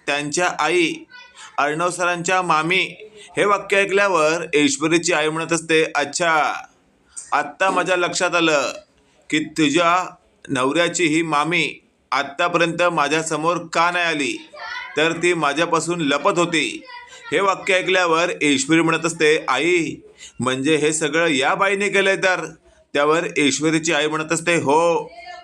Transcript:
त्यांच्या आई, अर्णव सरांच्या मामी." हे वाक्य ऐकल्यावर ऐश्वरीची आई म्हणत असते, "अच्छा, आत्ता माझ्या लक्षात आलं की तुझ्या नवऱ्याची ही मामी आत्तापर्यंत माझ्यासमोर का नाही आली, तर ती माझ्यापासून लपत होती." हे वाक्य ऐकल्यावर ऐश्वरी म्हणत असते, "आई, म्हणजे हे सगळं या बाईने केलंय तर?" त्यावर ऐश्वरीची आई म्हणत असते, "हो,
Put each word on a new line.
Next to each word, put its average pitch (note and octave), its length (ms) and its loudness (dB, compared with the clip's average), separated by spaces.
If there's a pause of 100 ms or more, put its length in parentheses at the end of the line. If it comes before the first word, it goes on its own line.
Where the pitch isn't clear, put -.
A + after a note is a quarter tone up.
त्यांच्या D3 420 -2 (100)
आई, D#3 360 0 (640)
अर्णव D3+ 320 0
सरांच्या F3 520 0
मामी." E3+ 520 0 (420)
हे D#3+ 80 2
वाक्य G3+ 320 0
ऐकल्यावर F3+ 720 2 (100)
ऐश्वरीची D#3 560 2
आई D#3 160 0
म्हणत D#3+ 240 -4
असते, D#3+ 320 2 (100)
"अच्छा, D3 580 0 (800)
आत्ता D3 380 0
माझ्या F3+ 260 0
लक्षात F3 380 0
आलं D3+ 380 2 (580)
की D#3 80 0
तुझ्या D#3+ 800 0 (320)
नवऱ्याची E3 560 0
ही D#3+ 180 2
मामी D#3 520 -2 (380)
आत्तापर्यंत E3+ 680 0
माझ्यासमोर D#3+ 720 0 (160)
का E3+ 180 2
नाही F3 140 -2
आली, C#3+ 320 -2 (600)
तर D#3+ 160 2
ती F3 220 0
माझ्यापासून E3 680 0
लपत D3 380 0
होती." D3+ 440 0 (500)
हे E3 80 2
वाक्य F#3+ 340 0
ऐकल्यावर F3+ 560 2 (120)
ऐश्वरी D3 380 2
म्हणत D#3+ 260 0
असते, D#3+ 420 2
"आई, D#3 480 0 (440)
म्हणजे C3 360 0
हे D3 160 2
सगळं D#3+ 360 0
या C#3+ 260 2
बाईने G3 340 0
केलंय F#3+ 280 2
तर?" E3 380 -2 (400)
त्यावर D3+ 300 2 (140)
ऐश्वरीची D#3 540 0
आई D3+ 140 0
म्हणत D#3 260 -4
असते, E3 220 0
"हो, D#3+ 580 2 (320)